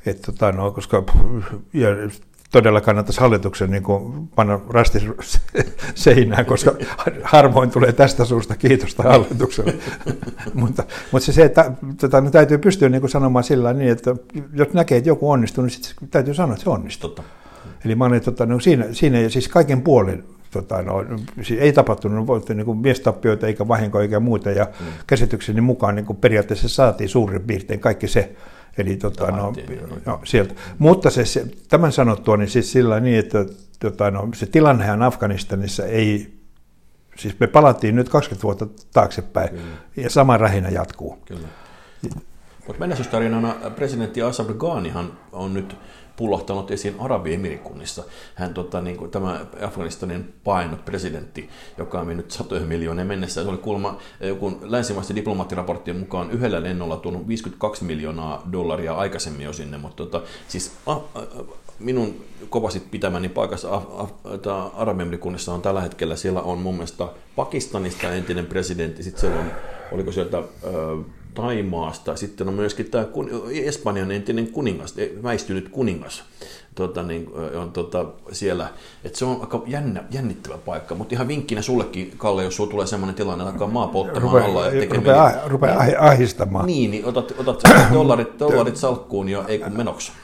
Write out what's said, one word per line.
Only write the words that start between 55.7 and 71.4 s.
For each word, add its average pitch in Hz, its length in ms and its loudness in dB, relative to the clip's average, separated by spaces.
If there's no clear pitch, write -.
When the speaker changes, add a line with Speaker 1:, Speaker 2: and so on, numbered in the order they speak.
Speaker 2:
mukaan 90 340 -8
yhdellä 110 320 -2
lennolla 85 340 -6
tuonut 90 300 -10
viisikymmentäkaksi 107 560 -6
miljoonaa 78 680 -8
dollaria 82 420 -6
aikaisemmin 85 520 -8
jo 73 80 -10
sinne. 71 240 -12
Mut, 73 180 -16
tota, 87 260 -10
siis, - 240 -10
a-, 151 80 -4
a-, - 260 -10
minun 117 360 -4
kovasti 107 300 -4
pitämäni 92 500 -6
paikassa 92 460 -6
Af-, 95 280 -10
Af-, 98 380 -14
tää 98 240 -6
Arabiemirikunnissa 90 880 -6
on 87 80 -8
tällä 98 200 -2
hetkellä, 82 340 -6
siellä 92 260 -4
on 87 160 -6
mun 92 180 -6
mielestä 87 320 -10
Pakistanista 95 800 -6
entinen 87 320 -6
presidentti, 87 580 -6
sit 90 140 -12
siellä 80 220 2
on, 85 60 -4
oliko 92 200 -6
sieltä, 90 260 -4
ö, 82 600 -8
Thaimaasta, 92 800 -6